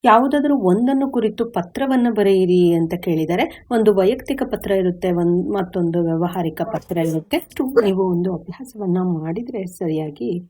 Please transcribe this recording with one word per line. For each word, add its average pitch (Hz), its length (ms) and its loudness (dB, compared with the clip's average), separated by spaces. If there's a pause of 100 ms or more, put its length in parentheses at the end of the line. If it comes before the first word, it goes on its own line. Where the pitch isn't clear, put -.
ಯಾವುದಾದ್ರೂ 277 520 4
ಒಂದನ್ನು 247 540 2
ಕುರಿತು 226 340 -2
ಪತ್ರವನ್ನ 240 680 -2
ಬರೆಯಿರಿ 185 640 4
ಅಂತ 165 200 0
ಕೇಳಿದರೆ, 175 760 -2
ಒಂದು 214 240 4
ವೈಯಕ್ತಿಕ 254 480 0
ಪತ್ರ 202 280 -6
ಇರುತ್ತೆ, 180 420 0
ಒಂದ್-, 175 420 0
ಮತ್ತೊಂದು 175 480 -2
ವ್ಯವಹಾರಿಕ 165 600 -2
ಪತ್ರ - 340 -6
ಇರುತ್ತೆ. 160 420 -2 (460)
ನೀವು 190 260 2
ಒಂದು 175 240 0
ಅಭ್ಯಾಸವನ್ನ 185 640 -6
ಮಾಡಿದ್ರೆ 185 680 -4
ಸರಿಯಾಗಿ 160 840 -6